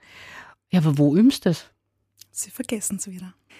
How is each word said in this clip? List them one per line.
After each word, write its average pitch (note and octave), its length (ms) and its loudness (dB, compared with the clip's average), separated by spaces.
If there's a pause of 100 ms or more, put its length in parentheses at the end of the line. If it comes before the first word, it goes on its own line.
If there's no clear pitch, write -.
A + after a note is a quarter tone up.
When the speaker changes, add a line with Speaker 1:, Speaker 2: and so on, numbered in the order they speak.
(720)
Speaker 1:
Ja, F3+ 120 2
aber D3+ 180 2
wo C#3+ 160 4
übst A#3 300 4
du G3+ 40 4
das? - 160 -4 (640)
Speaker 2:
Sie - 200 -12
vergessen's - 560 -10
wieder. F#3 260 -18 (260)